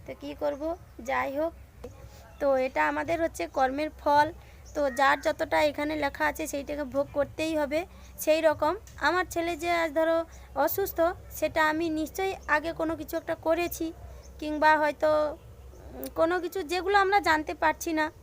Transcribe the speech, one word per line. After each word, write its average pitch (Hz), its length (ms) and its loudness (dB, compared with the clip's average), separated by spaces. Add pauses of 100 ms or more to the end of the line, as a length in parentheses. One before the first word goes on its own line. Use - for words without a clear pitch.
তো - 120 -12
কী 285 180 -12
করব, 285 280 -4 (380)
যাই 254 360 -4
হোক। 320 180 -2 (840)
তো 285 180 0
এটা 262 320 0
আমাদের 302 340 0
হচ্ছে 330 260 -2
কর্মের 277 420 0 (100)
ফল। 294 280 4 (460)
তো 302 160 -2
যার 269 320 4
যতটা 311 400 0
এখানে 294 340 0
লেখা 285 300 -2
আছে, 294 220 -2
সেইটাকে 285 360 -6
ভোগ 269 300 -2
করতেই 302 420 -2
হবে। 302 240 0 (400)
সেই 320 220 4
রকম 311 320 4 (280)
আমার 349 280 2
ছেলে 339 280 -2
যে 339 140 -4
আজ 330 240 0
ধরো 320 220 2 (380)
অসুস্থ, 339 440 0 (360)
সেটা 311 340 0
আমি 311 200 -2
নিশ্চয়ই 311 440 -2 (140)
আগে 302 260 0
কোনো 320 220 -2
কিছু 302 220 -10
একটা 320 180 -4
করেছি, 330 520 -2 (500)
কিংবা 302 400 4
হয়তো, 302 320 2 (200)
উম, - 760 -14 (100)
কোনো 330 240 2
কিছু 339 240 -6
যেগুলো 359 340 0
আমরা 392 220 4
জানতে 311 340 2
পারছি - 400 0
না। 311 120 2 (180)